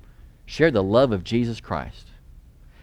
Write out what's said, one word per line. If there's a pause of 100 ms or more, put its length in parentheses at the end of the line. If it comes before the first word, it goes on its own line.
(460)
share
the
love
of
Jesus
Christ. (760)